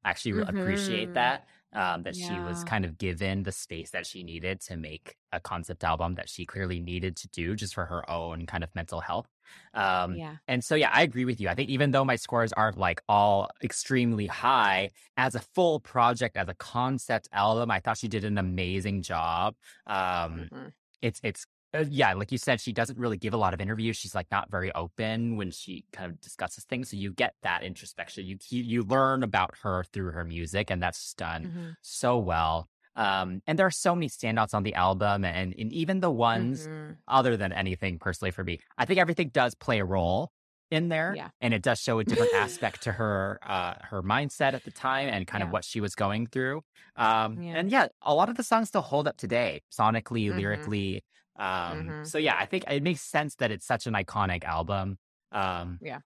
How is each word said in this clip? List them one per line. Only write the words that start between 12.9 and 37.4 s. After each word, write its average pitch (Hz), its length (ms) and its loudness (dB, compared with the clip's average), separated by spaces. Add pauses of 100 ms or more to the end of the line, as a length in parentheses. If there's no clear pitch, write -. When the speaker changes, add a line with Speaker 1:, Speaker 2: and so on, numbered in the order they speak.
Speaker 1:
all 101 400 6 (140)
extremely 120 640 0
high, 101 640 4 (260)
as 127 180 2
a 120 60 -4
full 160 400 2
project, 120 560 2
as 92 120 -2
a 90 60 -8
concept 123 800 -2
album, 110 380 4
I 95 100 2
thought 110 160 0
she 117 120 -6
did 101 160 -2
an 104 120 0
amazing 95 680 0
job. 85 520 0 (320)
Um, 87 680 -2
Speaker 2:
Mm-hmm. - 160 -14 (320)
Speaker 1:
it's, 117 240 -2
it's - 220 -4 (280)
uh, 156 140 0
yeah, 135 260 4
like 101 180 -2
you 127 60 -2
said, 123 220 2
she 120 120 -6
doesn't 117 260 -2
really 117 200 0
give 104 160 -2
a - 20 0
lot 98 180 4
of - 60 -6
interviews. 110 360 -2
She's, - 180 -10
like, 92 160 -4
not 98 200 -2
very 92 240 -2
open 113 640 -2
when 95 140 -4
she - 420 -12
kind 90 180 -10
of 80 100 -14
discusses - 440 -8
things. 127 260 -6
So 101 60 -8
you 98 160 -4
get 120 300 0
that 87 200 0
introspection. - 640 -10
You, 95 120 -8 (100)
you, 123 140 -2
you 120 200 0
learn 131 400 4
about 98 400 0
her 92 300 0
through 92 200 -4
her 85 120 -4
music, 85 460 -2
and 90 120 0
that's 87 200 -2
just - 140 -12
done 82 280 -6
Speaker 2:
Mm-hmm. 170 240 -8 (140)
Speaker 1:
so 123 360 2
well. 82 500 2 (260)
Um, 95 520 0
and 160 120 0
there 190 80 6
are 180 40 4
so 175 240 2
many 165 140 0
standouts 110 460 0
on 104 80 2
the 101 120 -2
album, 98 500 4
and, 90 340 0
and 110 140 -4
even 170 280 0
the 180 100 2
ones 117 560 2
Speaker 2:
Mm-hmm. 156 260 -10 (160)
Speaker 1:
other 127 280 6
than 98 160 0